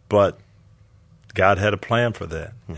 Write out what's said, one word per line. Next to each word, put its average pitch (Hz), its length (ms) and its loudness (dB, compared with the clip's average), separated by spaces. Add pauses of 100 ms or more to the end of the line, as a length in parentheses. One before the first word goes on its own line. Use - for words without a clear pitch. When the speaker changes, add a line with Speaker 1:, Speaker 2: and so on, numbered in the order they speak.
Speaker 1:
but 101 320 2 (920)
God 95 240 4
had 104 140 0
a 101 40 -4
plan 117 360 -2
for - 140 -12
that. 80 260 -10 (140)
Speaker 2:
Hmm. 82 120 -12